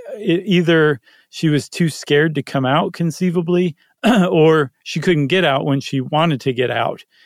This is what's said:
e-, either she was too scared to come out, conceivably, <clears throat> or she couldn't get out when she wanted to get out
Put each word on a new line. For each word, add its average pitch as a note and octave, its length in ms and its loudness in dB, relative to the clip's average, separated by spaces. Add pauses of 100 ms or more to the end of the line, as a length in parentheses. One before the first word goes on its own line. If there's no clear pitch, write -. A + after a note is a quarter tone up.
(200)
e-, F#3+ 260 -2
either D#3+ 540 2 (300)
she - 180 -4
was D3 220 0
too E3+ 180 -2
scared D3 480 0
to C#3+ 80 -4
come C3+ 220 -4
out, E3+ 260 0
conceivably, F3 840 -2 (260)
<clears throat> G3 260 4
or D#3+ 440 4 (100)
she - 160 -8
couldn't D3+ 280 0
get F3 180 2
out C3+ 200 0
when C#3 140 0
she C3+ 220 -4
wanted D3+ 400 0
to C3+ 100 -2
get A#2+ 180 -2
out - 360 -4 (200)